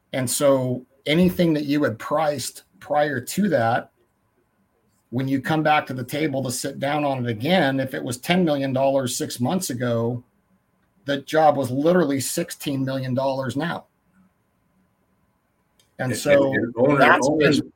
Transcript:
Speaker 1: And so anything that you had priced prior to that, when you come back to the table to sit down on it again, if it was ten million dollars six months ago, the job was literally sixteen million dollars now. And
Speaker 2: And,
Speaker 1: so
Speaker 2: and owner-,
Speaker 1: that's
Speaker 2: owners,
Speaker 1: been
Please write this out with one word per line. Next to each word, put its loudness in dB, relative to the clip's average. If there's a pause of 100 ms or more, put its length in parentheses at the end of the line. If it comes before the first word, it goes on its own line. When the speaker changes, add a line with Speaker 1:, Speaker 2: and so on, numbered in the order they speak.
(120)
Speaker 1:
And -4
so 2 (200)
anything 2
that -2
you 0
had -2
priced -4 (160)
prior 0
to -2
that, 0 (1200)
when -2
you 0
come 0
back 2
to -8
the -6
table -4
to -4
sit -8
down -2
on -2
it -4
again, 0
if -4
it -8
was -6
ten 0
million 0
dollars 0
six -6
months -2
ago, -2 (840)
the -2
job 4
was -2
literally 2
sixteen -6
million -6
dollars -2
now. -6 (2250)
And -2
Speaker 2:
And, -4
Speaker 1:
so 4
Speaker 2:
and 0
owner-, 4
Speaker 1:
that's 4
Speaker 2:
owners, 2
Speaker 1:
been -8